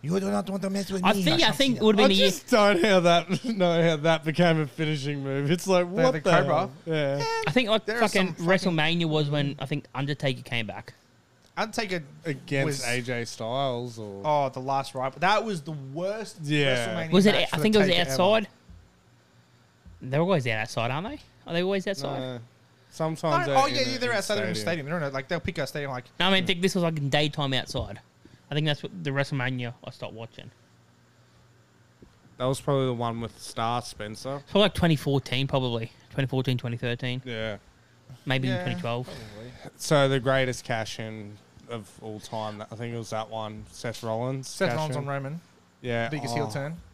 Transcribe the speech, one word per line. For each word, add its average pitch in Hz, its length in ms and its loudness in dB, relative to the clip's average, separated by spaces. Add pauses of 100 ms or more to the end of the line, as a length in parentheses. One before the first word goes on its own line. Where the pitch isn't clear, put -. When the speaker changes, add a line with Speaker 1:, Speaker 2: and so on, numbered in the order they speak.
Speaker 1:
You 165 180 0
do 190 100 -2
not 202 200 -2
want 196 120 -4
to 196 80 -2
mess 196 200 -4
with 190 140 -2
Speaker 2:
I 208 80 6
Speaker 1:
me, 196 100 2
Speaker 2:
think, 320 180 4
Speaker 1:
Sean 240 100 6
Speaker 2:
I - 20 -2
think 269 200 2
it 220 60 -2
Speaker 1:
Cena. 214 80 4
Speaker 2:
would 214 120 8
have 214 60 8
Speaker 3:
I - 40 8
Speaker 2:
been 190 80 6
the 196 60 4
year 196 80 6
Speaker 3:
just - 200 -6
don't 202 340 6
how 190 160 8
that, 170 440 4
<laughs> 226 120 -2
know 170 260 4
how 165 140 4
that 156 280 2
became 160 360 4
a 151 60 0
finishing 147 560 -4
move. 139 280 0
It's 180 180 0
like, 180 180 4
Speaker 1:
The, 190 160 0
Speaker 3:
what 262 100 6
Speaker 1:
the 156 80 -2
Speaker 3:
the 185 100 2
Speaker 1:
Cobra? 175 280 4
Speaker 3:
hell? 165 140 -2 (120)
Yeah. 147 340 0
Speaker 1:
Yeah, 143 60 -2 (220)
Speaker 2:
I - 60 -2
think, 240 160 2
like, 220 180 0
Speaker 1:
there 220 120 -2
are - 100 2
Speaker 2:
fucking 185 260 2
Speaker 1:
some 165 120 -4
fucking 185 300 2
Speaker 2:
WrestleMania 165 300 2
was 151 240 0
when 143 300 0
I 147 60 -6
think 147 280 -4
Undertaker 135 480 -2
came 120 240 -2
back. 98 280 -12 (600)
Speaker 1:
Undertaker 196 460 -4 (220)
Speaker 3:
Against 139 400 -2
Speaker 1:
was 139 220 -4
Speaker 3:
A 123 160 0
J 120 240 -4
Styles 123 720 -4
or 101 260 -10
Speaker 1:
Oh, 147 240 2
the 131 120 -8
last 135 340 -4
rival. 135 260 -6
That 208 240 2
was 196 160 -4
the 156 120 -12
worst 170 720 -8
Speaker 3:
Yeah. 135 540 0
Speaker 1:
WrestleMania 160 140 -6
Speaker 2:
Was 185 160 8
it, 208 80 8
Speaker 1:
match 160 180 2
Speaker 2:
I - 40 -2
Speaker 1:
for 156 60 0
Speaker 2:
think 214 120 4
Speaker 1:
the 208 60 8
Speaker 2:
it - 20 6
was 196 80 4
Speaker 1:
Taker 175 100 4
ever. 170 120 0
Speaker 2:
outside. 196 360 4 (1500)
They're 131 200 0
always 170 260 2
outside, 113 440 -2
aren't 165 180 -4
they? 294 120 -12 (260)
Are 170 60 -8
they 170 100 0
always 190 240 0
outside? 139 340 -4
Speaker 3:
No. 127 180 -8 (500)
Sometimes 160 580 0
Speaker 1:
No, 285 60 0
Speaker 3:
they're 269 100 6
Speaker 1:
oh, 277 40 4
Speaker 3:
in 277 80 -2
Speaker 1:
yeah, 269 80 0
yeah, 254 140 -2
Speaker 3:
a, - 20 -8
Speaker 1:
they're 247 120 -2
Speaker 3:
in 233 60 0
a - 20 0
Speaker 1:
outside 208 200 -2
of 208 100 -2
the 180 60 -2
Speaker 3:
stadium. - 20 -4
Speaker 1:
stadium. 165 300 -4
They 147 60 -6
don't 175 80 -2
know, 143 100 -2
like, 135 180 -6
they'll 170 120 -2
pick 175 180 -6
a 139 80 -2
stadium, 143 240 -6
like 127 140 -8 (140)
Speaker 2:
No, 175 100 2
I 196 40 6
mean, 190 120 4
I - 20 0
think 180 160 0
this 185 120 2
was, 185 100 2
like, 160 120 0
in 143 140 0
daytime 147 420 2
outside. 117 480 -4 (500)
I 143 40 -6
think 151 120 2
that's 147 160 -2
what 175 220 -10
the 143 60 -2
WrestleMania 131 640 -2 (100)
I 123 60 -12
stopped 120 240 -12
watching. - 360 -16 (1900)
Speaker 3:
That 127 80 -2
was 131 140 0
probably 135 260 2
the 123 80 0
one 117 260 -4
with 113 180 -10
Star 120 440 -4
Spencer. 110 680 -10
Speaker 2:
So, 202 80 2
like, 202 160 4
twenty 165 220 4
fourteen, 135 500 0
probably. 120 460 -2 (180)
Twenty 135 160 -2
fourteen, 131 300 0
twenty 117 220 -6
thirteen. 123 460 -4
Speaker 3:
Yeah. 110 340 -6 (640)
Speaker 2:
Maybe 131 240 0
Speaker 1:
Yeah, 123 140 -2
Speaker 2:
twenty 120 180 -4
twelve. 120 260 -4
Speaker 1:
probably. 110 460 -14 (240)
Speaker 3:
So 139 320 4
the 135 120 2
greatest 131 440 0
cash 110 340 -4
in 110 380 -10 (320)
of 113 200 -10 (140)
all 107 160 -10
time, 107 440 -8
I 110 120 -14
think 117 200 -8
it 117 40 -6
was 110 120 -10
that 110 180 -6
one. 107 420 -8
Seth - 320 -10
Rollins 123 460 -4
Speaker 1:
Seth 185 220 -2
Speaker 3:
cash 120 80 -2
Speaker 1:
Rollins 156 180 -4
Speaker 3:
in. 143 60 -6
Speaker 1:
on 139 60 -8
Roman. 139 320 -6 (420)
Speaker 3:
Yeah. 117 260 -2
Speaker 1:
Biggest 120 260 -4
heel 143 140 -2
Speaker 3:
Oh. 107 40 -10
Speaker 1:
turn. 147 240 -6 (180)